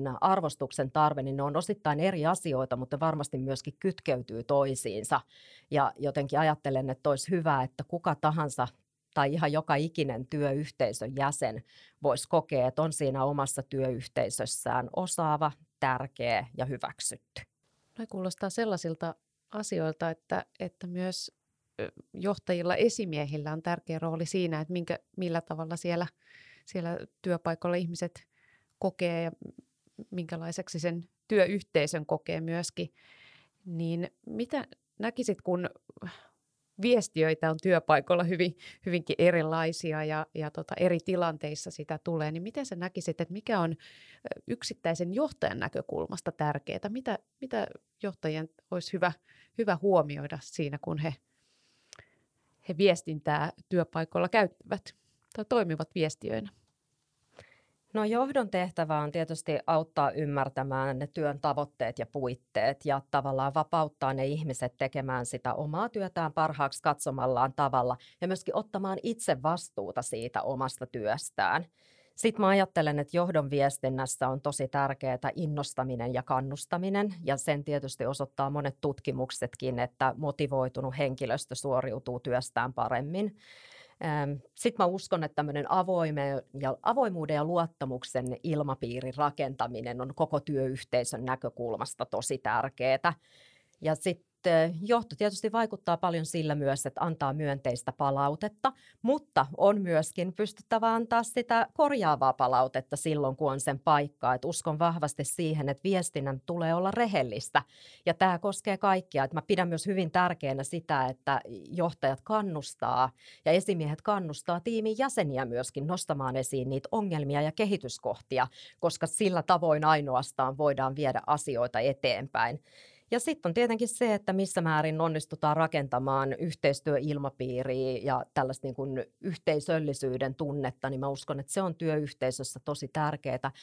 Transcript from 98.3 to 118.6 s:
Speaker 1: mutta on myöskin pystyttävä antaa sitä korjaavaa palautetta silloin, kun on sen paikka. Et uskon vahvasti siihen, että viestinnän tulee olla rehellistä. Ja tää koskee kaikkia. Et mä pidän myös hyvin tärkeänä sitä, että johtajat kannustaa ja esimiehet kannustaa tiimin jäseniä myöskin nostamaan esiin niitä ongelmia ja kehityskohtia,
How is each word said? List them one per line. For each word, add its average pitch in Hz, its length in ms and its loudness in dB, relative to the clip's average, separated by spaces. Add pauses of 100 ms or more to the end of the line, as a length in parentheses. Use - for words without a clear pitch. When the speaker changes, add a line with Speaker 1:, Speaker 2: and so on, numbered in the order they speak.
Speaker 1:
mutta 233 440 2 (100)
on 202 240 6
myöskin 175 520 0
pystyttävä 220 640 0
antaa 233 280 2
sitä 233 500 2
korjaavaa 160 600 4
palautetta 131 640 2
silloin, 147 400 0
kun 147 160 2
on 135 80 -2
sen 139 180 0
paikka. 147 560 4
Et 127 100 -2
uskon 156 340 -2
vahvasti 165 460 2
siihen, 156 440 0
että 139 160 -2
viestinnän 147 640 0
tulee 170 280 0
olla 180 160 2
rehellistä. 156 720 0 (440)
Ja 170 80 4
tää 180 240 4
koskee 196 380 -2
kaikkia. 185 480 2
Et 135 80 -2
mä 160 100 -2
pidän 185 260 2
myös 165 180 -2
hyvin 190 240 0
tärkeänä 165 540 2
sitä, 151 420 0
että 131 340 0 (280)
johtajat 143 560 0
kannustaa 143 840 0 (340)
ja 156 80 6
esimiehet 170 500 0
kannustaa 175 580 -2
tiimin 220 380 -2
jäseniä 165 460 0
myöskin 127 420 -4
nostamaan 143 500 -2
esiin 131 320 -2
niitä 135 240 -4
ongelmia 151 500 0
ja 156 100 0
kehityskohtia, 131 920 -2 (340)